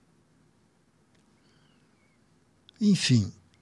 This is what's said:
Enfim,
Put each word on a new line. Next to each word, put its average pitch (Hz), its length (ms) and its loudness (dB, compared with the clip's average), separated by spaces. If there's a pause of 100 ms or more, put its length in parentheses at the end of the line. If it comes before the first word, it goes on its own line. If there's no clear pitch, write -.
(2750)
Enfim, 135 520 0 (300)